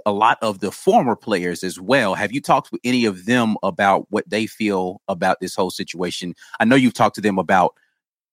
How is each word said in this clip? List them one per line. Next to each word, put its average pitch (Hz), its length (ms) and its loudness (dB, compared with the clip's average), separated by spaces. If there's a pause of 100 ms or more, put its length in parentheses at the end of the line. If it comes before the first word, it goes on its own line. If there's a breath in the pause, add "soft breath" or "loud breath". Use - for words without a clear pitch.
a 107 80 0
lot 107 300 2
of 107 180 -2
the 95 100 -4
former 135 460 2
players 90 480 -4
as 90 160 -8
well. 101 340 0
Have 101 180 -4
you 139 100 -6
talked - 280 0
with - 140 -10
any 123 220 2
of 92 180 -4
them 113 380 2
about 98 480 0
what 101 180 -4
they 110 180 -2
feel 98 640 -4
about 92 320 0
this 90 140 -8
whole 92 160 -2
situation? 87 640 -8 (260 loud breath)
I 113 60 2
know 123 100 6
you've 127 160 4
talked 110 240 2
to 104 60 -10
them 98 160 0
about 90 340 2 (600)